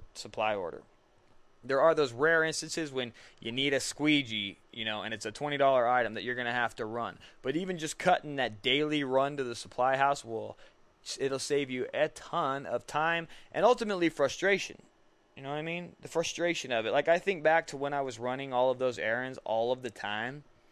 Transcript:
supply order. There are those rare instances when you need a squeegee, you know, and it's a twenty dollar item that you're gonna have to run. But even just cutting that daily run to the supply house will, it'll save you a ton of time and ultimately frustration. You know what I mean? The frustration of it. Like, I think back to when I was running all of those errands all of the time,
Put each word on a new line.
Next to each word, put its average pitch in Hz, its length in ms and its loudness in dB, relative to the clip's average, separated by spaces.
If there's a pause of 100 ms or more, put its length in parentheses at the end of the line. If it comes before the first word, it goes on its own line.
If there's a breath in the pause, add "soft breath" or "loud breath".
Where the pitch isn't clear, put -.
(160)
supply 110 400 -2
order. 90 260 -6 (840)
There 135 140 2
are 156 160 6
those 147 160 2
rare 160 320 4
instances 160 480 -4
when 123 220 -4 (260 loud breath)
you 113 120 -8
need 139 220 0
a 135 60 4
squeegee, 120 760 0 (140)
you 113 140 -8
know, 107 160 -4
and 107 120 -6
it's 107 120 -6
a 107 60 -6
twenty 147 260 -4
dollar 135 300 6
item 120 280 2
that 98 80 -6
you're 120 120 -4
gonna 120 160 -4
have 120 240 0
to 117 100 -6
run. 110 320 -6 (240 loud breath)
But 135 140 -2
even 185 220 -4
just 151 200 -8
cutting 151 380 0
that 113 260 -4
daily 147 420 2
run 135 340 2
to 135 60 -2
the 120 120 -6
supply 127 400 0
house 139 300 2
will, 110 320 -8 (640 soft breath)
it'll 135 200 -2
save 143 300 -2
you 127 240 -4
a 151 160 0
ton 139 560 -4
of 110 220 -6
time 165 400 0 (240 loud breath)
and 165 140 2
ultimately 208 440 4
frustration. 180 720 0 (560)
You 135 60 -16
know 139 60 -10
what 147 80 -4
I 151 40 -6
mean? 170 400 -8
The - 60 -14
frustration 165 640 -2
of 113 140 0
it. 110 60 0
Like, 143 160 4
I 170 120 6
think 180 240 -2
back 160 240 4
to 143 100 -8
when 139 160 -2
I 143 80 0
was 127 180 -4
running 131 320 -4
all 127 200 6
of 123 80 0
those 127 200 0
errands 123 460 -2
all 113 260 2
of 127 120 -4
the 123 60 -4
time, 113 540 -6 (280 loud breath)